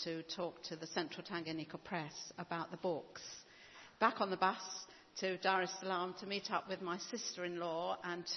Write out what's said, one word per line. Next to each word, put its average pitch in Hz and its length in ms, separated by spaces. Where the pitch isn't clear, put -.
to 165 180
talk 170 400
to 165 140
the 160 100
Central 170 380
Tanganyika 160 580
Press 160 300
about 175 340
the 175 60
books. - 440
Back 226 220
on 196 80
the 185 80
bus 190 240
to 190 180
Dar 190 240
es 180 100
Salaam 185 380
to 214 60
meet 202 240
up 190 200
with 190 120
my 180 160
sister-in-law 175 920
and 175 200